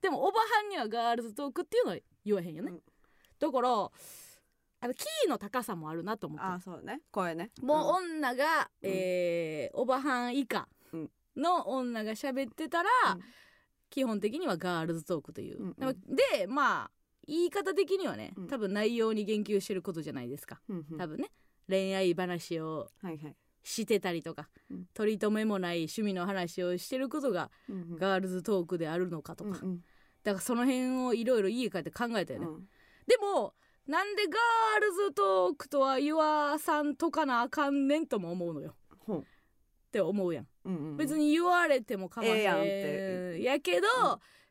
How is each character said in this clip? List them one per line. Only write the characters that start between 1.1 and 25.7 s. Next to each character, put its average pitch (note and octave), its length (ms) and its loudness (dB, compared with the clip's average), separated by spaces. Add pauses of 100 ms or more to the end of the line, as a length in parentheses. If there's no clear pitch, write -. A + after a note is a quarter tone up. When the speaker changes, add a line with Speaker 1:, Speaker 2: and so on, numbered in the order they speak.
Speaker 1:
ー A#3 60 4
ル A#3+ 60 -2
ズ A3+ 120 -8
ト C#4+ 140 -4
ー - 40 -8
ク E4+ 100 -2
っ - 20 0
て - 140 0
い - 20 6
う A#4 60 6
の A3 60 0
は D#3+ 60 -4 (280)
言 G#3 80 4
わ F#3 80 -2
へ - 80 -8
ん D#3 40 -12
よ D#3 80 -10
ね。 F3 100 -6
Speaker 2:
う - 20 -12
ん。 - 80 -16 (580)
Speaker 1:
だ D4+ 100 2
か B3 120 2
ら、 A#3 280 2 (920)
あ A#3+ 60 -6
の、 B3 80 -2
キ - 120 -8 (200)
ー - 40 4
の A#3+ 80 0
高 G3+ 240 -4
さ G#3 120 -6
も D#3 140 -8
あ D#3 60 -6
る E3 100 -4
な A3 140 -4
と - 80 -10
思 D3+ 100 -8
っ - 20 -12
て。 - 60 -8
Speaker 2:
あ、 F3+ 160 -4
そ F3+ 180 -14
う - 60 -16
ね。 A#3+ 160 -8 (100)
声 F3+ 240 -2
ね。 E3+ 160 -8 (120)
Speaker 1:
も C#4+ 240 4
う - 80 2
女 D#4 400 0
が、 D4+ 360 2 (120)
Speaker 2:
う - 40 -4
ん。 G3 40 -2
う - 20 0
ん。 F#3+ 40 0
Speaker 1:
え E3+ 760 0
ー、 - 40 -4
お B3 100 0
ば B3+ 140 2
は B3+ 260 0
ん B3 100 -2
以 C#4 100 0
下 G3+ 220 -4 (680)
の E4 320 2
女 A#3+ 360 -4
が A3 80 -4
喋 C4+ 380 -2
っ - 40 -20
て D#4 140 -6
た E4+ 140 0
ら、 F#4 60 2 (260)
Speaker 2:
う - 20 -8
ん。 - 20 -10
う - 20 -12
ん。 F#3+ 40 -16 (680)
Speaker 1:
基 C4+ 140 0
本 G#3+ 160 -2
的 G#3+ 180 -2
に F4+ 80 -4
は G3+ 120 0
ガ F3 240 -2
ー D#3+ 40 -2
ル E3+ 80 0
ズ E3 100 -8
ト E3+ 140 -2
ー C#3+ 40 -6
ク - 100 -18
と - 80 -12
い - 120 -10
う。 - 60 -14
Speaker 2:
う - 60 -8
ん F#3+ 40 -6
う - 20 -8
ん。 - 40 -12
Speaker 1:
で - 120 -6
も、 C4 60 -2 (400)
で、 A#3 140 2
ま B3 380 0
あ、 - 60 -14 (360)
言 E4 200 0
い E4+ 40 0
方 F#4+ 240 -2
的 F4+ 240 2
に F#4 80 -2
は A3 100 -2
ね、 - 200 -10
Speaker 2:
う G3 60 -10
ん。 F3+ 40 -10
Speaker 1:
多 B3+ 120 -6
分 G3 140 0
内 A3 240 2
容 A3+ 160 2
に G#3+ 120 0
言 G#3 180 0
及 G3+ 180 0
し F#3+ 60 -10
て G#3 80 -2
る F3+ 80 -4
こ F#3+ 100 -6
と D#3+ 100 -6
じ D3+ 80 -8
ゃ - 20 -8
な C3+ 100 -8
い A#2+ 60 -8
で C3+ 80 -8
す - 100 -14
か。 - 220 -18
Speaker 2:
う G#3 60 -6
ん E3 160 -8
う E3 40 -10
ん。 D#3 40 -10
Speaker 1:
多 F3 80 -4
分 D#3 100 -8
ね。 F#4 140 -6 (380)
恋 F#3+ 260 2
愛 F#3 200 4
話 F3 460 -2
を D#3+ 300 -6 (120)
Speaker 2:
は F#3 100 -8
い D#3 60 -10
は D3+ 100 -12
い。 - 80 -16 (260)
Speaker 1:
し - 220 -4
て G#3 160 4
た F#3 120 -2
り E3 100 -2
と E3 120 -10
か、 D3+ 140 -14 (220)
Speaker 2:
う - 40 -12
ん。 F3+ 200 -12
Speaker 1:
取 G#3+ 180 2
り G#3 60 -2
留 G#3+ 160 2
め G#3+ 100 0
も G#3+ 140 2
な F3+ 140 -2